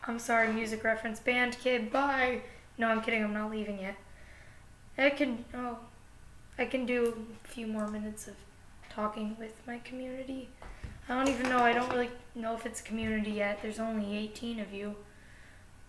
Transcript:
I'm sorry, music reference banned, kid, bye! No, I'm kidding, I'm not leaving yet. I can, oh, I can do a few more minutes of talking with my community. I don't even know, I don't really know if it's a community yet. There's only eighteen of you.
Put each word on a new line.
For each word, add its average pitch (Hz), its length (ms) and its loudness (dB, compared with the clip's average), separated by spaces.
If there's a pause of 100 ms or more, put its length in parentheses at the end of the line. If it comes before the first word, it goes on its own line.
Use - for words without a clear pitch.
I'm 233 120 -2
sorry, 226 340 6
music 220 320 0
reference 220 340 2
banned, 247 420 4
kid, 240 300 2
bye! 262 520 4 (340)
No, 226 120 4
I'm 220 120 6
kidding, 220 240 2
I'm 208 80 2
not 214 180 0
leaving 208 300 -2
yet. 196 160 -4 (1000)
I 269 100 8
can, 269 460 2
oh, 247 240 -4 (800)
I 247 80 2
can 254 180 0
do 233 420 2 (160)
a - 60 -14
few 226 180 -6
more 214 220 0
minutes 214 400 -4
of 202 60 -10 (560)
talking 214 480 -2
with 220 160 -8 (120)
my 240 120 -6
community. 254 720 -8 (580)
I 247 60 0
don't 269 180 6
even 247 160 2
know, 254 120 6
I 240 120 10
don't 247 180 4
really 247 200 2 (240)
know 226 200 -2
if 220 120 -4
it's 220 140 -4
a - 40 -10
community 220 460 0
yet. 208 320 2
There's 214 160 -4
only 214 360 0
eighteen 214 460 -4
of 196 140 -6
you. 202 200 -4 (960)